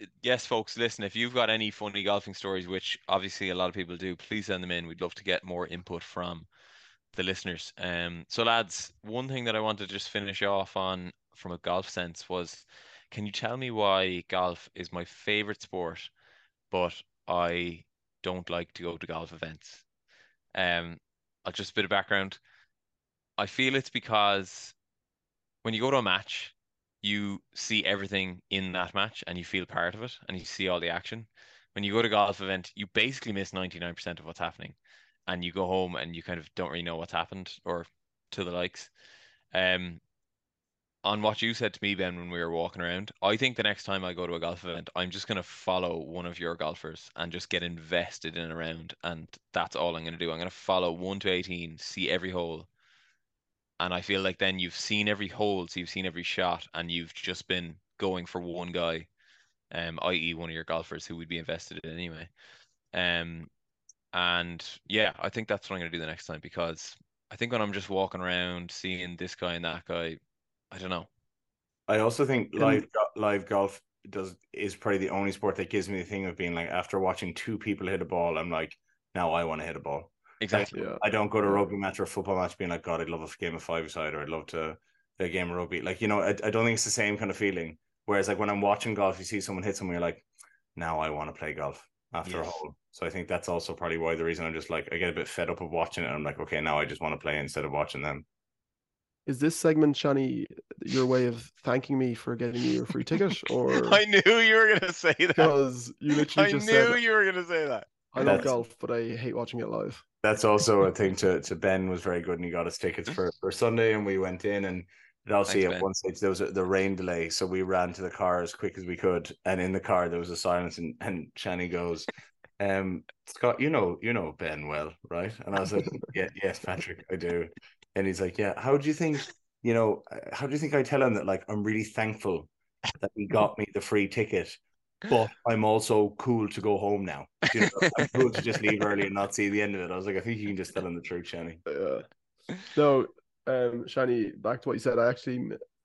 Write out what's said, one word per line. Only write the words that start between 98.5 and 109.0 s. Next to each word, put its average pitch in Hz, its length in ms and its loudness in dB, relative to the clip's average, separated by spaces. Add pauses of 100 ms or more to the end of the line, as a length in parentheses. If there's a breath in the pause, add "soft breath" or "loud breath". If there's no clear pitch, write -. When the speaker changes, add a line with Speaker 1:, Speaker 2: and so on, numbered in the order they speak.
Speaker 3:
Is 127 140 -2
this 160 160 2
segment, 156 400 6
Shani, 135 500 2 (400)
your 131 200 4
way 127 220 6
of 117 220 -4 (140)
thanking 135 340 2
me 127 160 2
for 120 220 -4
getting 120 260 -2
you 123 120 2
your 123 120 0
free 123 200 -2
ticket, 190 380 2
Speaker 1:
<laughs> - 60 -6
Speaker 3:
or 127 440 4
Speaker 1:
I 208 120 10
knew 208 340 8
you 220 160 8
were 214 240 10
gonna 180 120 0
say 165 260 4
that. 175 180 6
Speaker 3:
'Cause 135 640 6
you 147 160 2
literally 151 320 6
Speaker 1:
I 202 40 4
Speaker 3:
just 208 140 2
Speaker 1:
knew 220 40 4
Speaker 3:
said, - 260 8
Speaker 1:
you 233 160 4
were 214 120 8
gonna 180 220 2
say 165 220 2
that. 117 200 -2 (260)
Speaker 3:
"I 131 100 2
love - 20 4 (120)
Speaker 2:
That's - 60 -2
Speaker 3:
golf, 120 360 0
but 123 120 -2
I 117 240 0